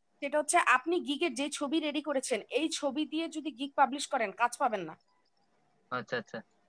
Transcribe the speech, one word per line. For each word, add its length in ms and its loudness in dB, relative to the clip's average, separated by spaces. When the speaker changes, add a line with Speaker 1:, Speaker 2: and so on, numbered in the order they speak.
Speaker 1:
সেটা 180 0
হচ্ছে 200 4
আপনি 420 4
গিগের 340 -2
যে 160 -2
ছবি 300 0
ready 220 -2
করেছেন, 380 0
এই 180 2
ছবি 380 -2
দিয়ে 220 -2
যদি 220 -6
geek 240 -8
publish 320 2
করেন, 260 0
কাজ 260 -2
পাবেন 220 0
না। 160 -8
Speaker 2:
আচ্ছা, 260 -4
আচ্ছা। 260 -6